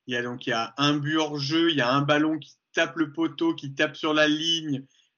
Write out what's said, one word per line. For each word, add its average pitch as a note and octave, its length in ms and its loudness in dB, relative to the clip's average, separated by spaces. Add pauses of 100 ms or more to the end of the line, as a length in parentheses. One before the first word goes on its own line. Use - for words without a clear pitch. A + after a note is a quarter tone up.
il B2 80 -4
y - 20 -2
a A#2+ 60 -2
donc, B2 220 -8
il B2+ 40 -2
y A#2+ 40 0
a A2+ 240 -2
un D3 200 2
but D3+ 200 -2
hors D3 220 0
jeu. E3 300 2
Il D3+ 80 0
y C3+ 40 4
a B2 120 4
un C#3+ 80 4
ballon D3+ 380 2
qui - 160 -20 (180)
tape E3 240 -2
le D3 160 -2
poteau, E3 400 -2
qui C#3 200 -10
tape D3+ 220 -2
sur D#3 180 -2
la D3+ 140 4
ligne. D#3 560 -2 (340)